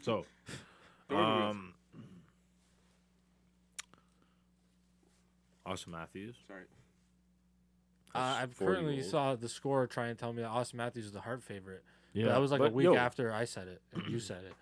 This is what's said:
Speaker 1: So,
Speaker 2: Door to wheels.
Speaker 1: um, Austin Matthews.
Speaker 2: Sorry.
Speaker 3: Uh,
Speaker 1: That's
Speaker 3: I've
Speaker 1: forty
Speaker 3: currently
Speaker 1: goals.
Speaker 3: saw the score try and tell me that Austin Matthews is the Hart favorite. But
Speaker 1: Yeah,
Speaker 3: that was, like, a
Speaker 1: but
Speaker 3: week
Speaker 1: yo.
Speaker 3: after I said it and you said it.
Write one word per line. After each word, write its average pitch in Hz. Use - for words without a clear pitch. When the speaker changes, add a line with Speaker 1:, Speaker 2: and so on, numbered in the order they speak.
Speaker 1:
So, 104
Speaker 2:
Door 101
to 107
wheels. 107
Speaker 1:
um, 95
Austin 92
Matthews. 95
Speaker 2:
Sorry. 95
Speaker 3:
Uh, 117
Speaker 1:
That's 127
Speaker 3:
I've 123
Speaker 1:
forty 190
Speaker 3:
currently 156
Speaker 1:
goals. 98
Speaker 3:
saw 135
the 117
score 135
try 120
and 117
tell 117
me 117
that 113
Austin 120
Matthews 120
is 101
the 101
Hart 117
favorite. 95
But 101
Speaker 1:
Yeah, 113
Speaker 3:
that 120
was, 139
like, 139
a 135
Speaker 1:
but 143
Speaker 3:
week 131
Speaker 1:
yo. 175
Speaker 3:
after 123
I 110
said 95
it 92
and -
you 117
said 95
it. 92